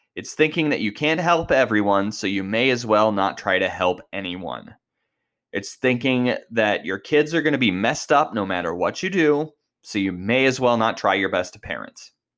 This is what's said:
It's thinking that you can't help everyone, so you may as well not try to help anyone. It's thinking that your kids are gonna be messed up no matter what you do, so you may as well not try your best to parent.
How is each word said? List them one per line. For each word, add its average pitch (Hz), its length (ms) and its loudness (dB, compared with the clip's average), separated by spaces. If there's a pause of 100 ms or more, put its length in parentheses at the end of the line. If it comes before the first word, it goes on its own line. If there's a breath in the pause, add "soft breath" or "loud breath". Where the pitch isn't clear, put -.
(140)
It's - 200 -12
thinking 156 340 0
that 123 120 0
you 104 120 -2
can't 156 280 -2
help 165 300 0
everyone, 104 640 2
so 104 160 -6
you 98 160 -2
may 113 260 0
as 120 160 -2
well 107 240 4
not 98 260 0
try 92 220 0
to 95 100 0
help 90 320 -2 (120)
anyone. 87 640 -10 (760)
It's - 220 -8
thinking 123 600 0 (140)
that 107 340 0
your 95 140 -6
kids 151 360 2
are 160 80 0
gonna 143 160 2
be 120 120 2
messed 107 420 -2
up 151 220 2
no 104 120 -2
matter 87 280 -2
what 87 280 -2
you 185 80 -4
do, 156 420 2 (300)
so - 160 -8
you 95 140 0
may 113 340 0
as 127 120 2
well 123 180 2
not 110 200 0
try 98 180 2
your 98 140 0
best 90 240 -2
to - 80 -20
parent. - 520 -14 (260)